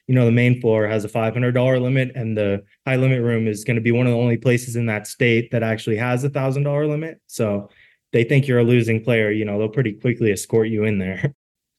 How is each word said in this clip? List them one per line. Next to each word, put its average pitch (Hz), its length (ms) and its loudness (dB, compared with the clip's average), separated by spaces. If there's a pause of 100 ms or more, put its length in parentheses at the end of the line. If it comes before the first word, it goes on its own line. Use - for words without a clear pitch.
you 131 60 0
know, 127 120 4
the 113 80 4
main 123 260 4
floor 110 260 2
has 107 200 -2
a - 20 -8
five 113 240 -2
hundred 123 220 -2
dollar 127 260 2
limit, 127 340 0
and 113 240 -4
the 101 240 0 (240)
high 135 120 0
limit 131 240 2
room 117 260 0
is 104 160 -4
gonna 117 160 -2
be 117 140 2
one 123 120 2
of 123 60 2
the 117 80 0
only 120 160 2
places 123 400 0
in 117 120 -2
that 107 200 -4
state 113 440 0
that 117 120 -2
actually 110 320 -2
has 123 300 -2
a 143 40 0
thousand 135 340 -2
dollar 147 240 -2
limit. 156 400 -6
So 101 420 -4 (420)
they 117 140 4
think 139 200 2
you're 123 140 2
a 120 40 4
losing 117 380 2
player, 113 300 0
you 107 140 -2
know, 101 120 -4
they'll 107 120 -2
pretty 113 240 -2
quickly 117 400 0
escort 110 340 0
you 107 160 -2
in 107 160 0
there. 95 380 -4
<laughs> - 60 -20 (360)